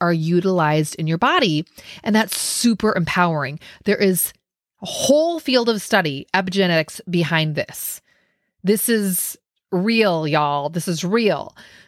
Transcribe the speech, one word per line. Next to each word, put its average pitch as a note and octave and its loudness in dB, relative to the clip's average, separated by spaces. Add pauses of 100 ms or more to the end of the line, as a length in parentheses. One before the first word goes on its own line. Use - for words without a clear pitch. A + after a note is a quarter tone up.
are F3 2
utilized E3 2
in D#3+ -4
your E3 0
body. A#3+ 2 (380)
And G#3 0
that's - 0
super G#3+ 0
empowering. D#3+ -2 (260)
There G#3 0
is F#3+ 0 (500)
a G3 -14
whole D#4 2
field B3 0
of A3 -2
study, D#3 -2
epigenetics, F#3 0 (100)
behind D#3+ 0
this. - -8 (600)
This G3+ 0
is G#3 -2 (360)
real, F#3+ 2
y'all. D3 0
This E3 -6
is E3 -4
real. G3 0 (320)